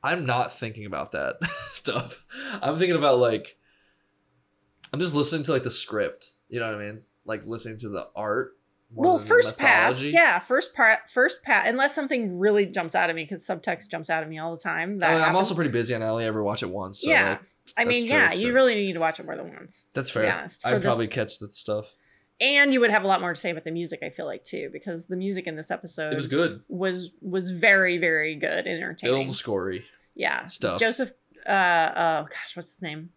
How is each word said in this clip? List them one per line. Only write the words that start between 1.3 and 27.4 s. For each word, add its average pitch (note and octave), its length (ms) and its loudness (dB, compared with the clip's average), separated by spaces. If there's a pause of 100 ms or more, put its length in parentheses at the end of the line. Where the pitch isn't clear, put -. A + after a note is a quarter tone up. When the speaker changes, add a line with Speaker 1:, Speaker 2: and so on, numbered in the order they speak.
Speaker 1:
<laughs> E3+ 60 -4 (240)
stuff. - 540 -6 (360)
I'm D3 140 0
thinking F3 200 2
about, C#3 220 6
like, A#2 380 2 (1400)
I'm C#3 80 -6
just E3+ 140 0
listening D3 300 0
to, D#3 80 0
like, B2+ 100 2
the A#2+ 80 -4
script. - 640 -4 (180)
You A#2+ 100 -4
know A2+ 100 -4
what G#2 100 -6
I G#2 40 -8
mean? G#2+ 160 -12 (240)
Like, G#2+ 220 -6
listening A2+ 320 -8
to A2+ 100 -10
the F#2+ 260 -6
art G#2+ 440 -4 (360)
more D#3+ 120 -2
Speaker 2:
Well, F4+ 100 6
Speaker 1:
than - 100 -2
the - 40 -10
Speaker 2:
first A#4+ 280 6
pass, A#3 360 4
Speaker 1:
mythology. C#4+ 180 -2
Speaker 2:
yeah, D#4 280 6
first C4 340 -2
part, A3 360 4
first C4+ 320 0
pass. - 240 2
Unless C4+ 280 2
something A#3+ 440 -2
really G3+ 280 4
jumps F3 280 -4
out F3+ 140 2
at E3 80 -2
me, E3 80 -6
'cause E3+ 220 -8
subtext F3 420 -4
jumps D#3+ 220 -6
out D#3+ 120 0
at D#3 60 -8
me D#3+ 100 -10
all E3 160 -6
the D#3+ 80 -12
time. E3+ 360 -4
That F3 80 2
Speaker 1:
I - 20 6
mean, E3 80 6
I'm D#3+ 120 4
Speaker 2:
happens. F3 100 4
Speaker 1:
also F#3+ 160 2
pretty D#3 160 0
busy, A#2 240 0
and A2 100 -2
I A2 40 0
only A2+ 180 0
ever G#2+ 180 0
watch G2+ 180 -2
it G#2+ 60 -4
once. F#2+ 320 -8
So, - 80 -2
Speaker 2:
Yeah. A#3 220 4
Speaker 1:
like, D#3+ 100 -4 (380)
Speaker 2:
I A3+ 60 2
Speaker 1:
that's A#3 40 -2
Speaker 2:
mean, A#3+ 180 0
Speaker 1:
true, B3 100 0
Speaker 2:
yeah, C4+ 100 6
Speaker 1:
that's F#3+ 120 2
Speaker 2:
you G#3 100 0
Speaker 1:
true. A#3+ 60 0
Speaker 2:
really B3+ 200 6
need G3+ 180 0
to E3 80 -4
watch D#3+ 180 0
it - 60 -14
more D3 120 -8
than E3+ 160 -10
once, - 420 -18
Speaker 1:
That's C3 160 -2
Speaker 2:
to A2+ 100 0
be G#2+ 60 4
Speaker 1:
fair. F#2 120 2
Speaker 2:
honest, - 240 -10
for - 60 0
Speaker 1:
I'd B2+ 80 4
Speaker 2:
this F#3+ 80 0
Speaker 1:
probably A#2 240 2
catch A2 300 -4
that G2+ 160 -12
stuff. G#2+ 420 -4 (420)
Speaker 2:
And C#4+ 360 4
you B3+ 60 6
would A#3 100 6
have G#3 140 4
a - 20 2
lot F#3+ 160 4
more F3 120 -2
to - 60 -10
say F#3 100 -4
about D#3+ 140 -6
the D#3+ 80 -6
music, E3+ 300 -6
I E3+ 80 -8
feel D#3+ 160 -10
like, - 180 -10
too, - 260 -8
because F3 360 -10
the F#3 100 -6
music F#3 300 -4
in D#3+ 100 -8
this D#3 140 -10
episode D#3 420 -6
Speaker 1:
It - 40 -2
was C3+ 100 -4
good. E3 420 0
Speaker 2:
was, F3+ 420 -4 (120)
was F#3 280 -4